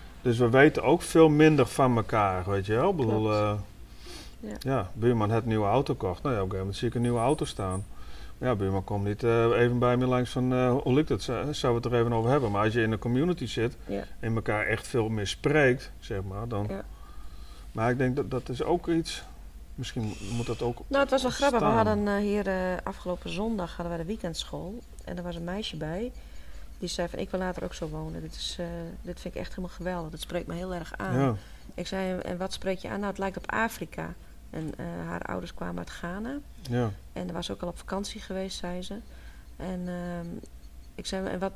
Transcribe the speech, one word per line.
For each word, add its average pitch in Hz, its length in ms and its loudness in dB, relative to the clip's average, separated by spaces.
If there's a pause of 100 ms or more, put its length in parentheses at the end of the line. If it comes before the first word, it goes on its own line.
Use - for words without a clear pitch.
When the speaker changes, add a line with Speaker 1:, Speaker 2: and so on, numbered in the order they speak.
(220)
Speaker 1:
Dus 120 160 4
we 123 120 6
weten 139 320 8
ook 143 200 6
veel 160 260 10
minder 151 380 8
van 127 300 4
elkaar, 98 540 2
weet 98 160 0
je 104 80 2
wel. 151 160 4
Ik 190 60 0
bedoel, 110 260 2
Speaker 2:
Klopt. 107 140 4
Speaker 1:
eh, 104 180 4 (840)
Speaker 2:
Ja. 214 180 -8
Speaker 1:
ja, 127 360 0
buurman 110 360 4
had 110 120 4
een 113 60 -2
nieuwe 107 180 2
auto 131 260 4
gekocht. 92 300 -2
Nou 135 120 0
ja, 104 80 0
op 95 40 0
een 95 40 -4
gegeven 98 80 -2
moment 95 180 -4
zie 120 120 0
ik 113 60 -2
een 120 80 0
nieuwe 120 160 2
auto 123 260 2
staan. 98 400 -4 (540)
Maar 123 100 0
ja, 127 60 4
buurman 95 300 2
komt 101 200 -2
niet, 104 200 -2
eh, 117 200 6 (160)
even 120 180 6
bij 123 180 6
me 127 100 4
langs 127 240 2
van, 127 220 2
eh, 127 180 4 (120)
"Hoe 123 120 4
ligt 151 140 4
het? 117 140 0
Z-, 117 280 -2
zou 127 240 2
het 117 100 0
er 120 100 0
even 120 180 4
over 117 180 4
hebben?" 135 200 4
Maar 101 140 2
als 110 80 4
je 117 100 4
in 110 100 4
een 110 60 0
community 131 480 0
zit 117 300 0 (100)
Speaker 2:
Ja. 101 180 -4 (160)
Speaker 1:
en 113 140 0
elkaar 107 320 2
echt 110 200 0
veel 113 220 2
meer 107 180 0
spreekt, 143 640 4 (100)
zeg 98 220 -6
maar, 98 260 -6
dan 104 200 -2
Speaker 2:
Ja. 190 160 -6 (880)
Speaker 1:
Maar 113 180 2
ik 123 80 2
denk 127 180 2
dat, 135 140 0
dat 127 180 -4
is 120 140 -4
ook 175 260 0
iets, 165 340 0 (520)
misschien 110 400 -4 (220)
moet 117 100 0
dat 117 160 -2
ook 123 240 -2
Speaker 2:
Nou, 277 160 2
het 269 80 0
was 262 120 4
wel 247 80 0
grappig. 269 300 2
We 202 60 4
Speaker 1:
ontstaan. 220 200 6
Speaker 2:
hadden, 208 300 2
eh, 202 40 2
hier, 208 260 0
eh, 190 80 2 (300)
afgelopen 180 460 -6
zondag 190 460 -2
hadden 170 200 -4
we 165 60 -4
de 160 60 -6
weekendschool. 180 680 -6 (260)
En 180 120 -8
er 180 60 -6
was 175 140 -6
een 170 80 -8
meisje 180 320 -6
bij. 170 360 -4 (640)
Die 180 100 -6
zei 175 200 -2
van, - 100 -8
"Ik 190 120 -4
wil 185 100 -2
later 185 240 -4
ook 180 100 -6
zo 160 140 -6
wonen. 156 340 -6
Dit 160 120 -10
is, - 240 -6
eh, 175 80 -4 (360)
dit 180 180 -10
vind 180 140 -8
ik - 60 -4
echt 180 100 -6
helemaal 180 260 -6
geweldig. 170 340 -4
Dat 160 100 -10
spreekt 170 260 -6
me 170 80 -6
heel 180 200 -4
erg 165 220 -8
aan." - 220 0
Speaker 1:
Ja. 135 160 4 (400)
Speaker 2:
Ik 175 120 -6
zei, 190 340 -2
"En 180 180 -4
wat 190 140 -4
spreekt 190 300 -2
je - 60 -8
aan?" 214 100 -4
"Nou, 202 120 -2
het 190 80 -6
lijkt 190 180 -4
op - 140 -8
Afrika." 170 640 -2 (360)
En, 160 260 -6
eh, - 80 -8 (220)
haar 170 160 -6
ouders 180 320 -6
kwamen 175 240 -6
uit 175 120 -8
Ghana. 220 480 -8 (320)
Speaker 1:
Ja. 120 200 2 (220)
Speaker 2:
En 180 160 -6
er 175 60 -6
was - 160 -4
ook - 120 -6
al 180 60 -4
op 170 100 -8
vakantie 202 420 -6
geweest, 190 380 -6
zei 180 240 -6
ze. 190 120 -8 (600)
En, 180 300 -6
ehm, 175 400 -6 (680)
ik 185 120 -10
zei, 190 200 -2
"En 180 120 -2
wat, 190 180 -2